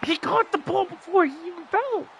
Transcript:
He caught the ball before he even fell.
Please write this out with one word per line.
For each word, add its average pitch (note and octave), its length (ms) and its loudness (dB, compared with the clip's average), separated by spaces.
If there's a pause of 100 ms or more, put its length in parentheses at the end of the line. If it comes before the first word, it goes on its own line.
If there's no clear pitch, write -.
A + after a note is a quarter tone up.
He D4+ 140 0
caught - 340 0
the D4+ 60 0
ball F#4 280 0
before F4 400 2
he C4+ 80 -2 (120)
even F4 220 -12
fell. A4+ 520 -2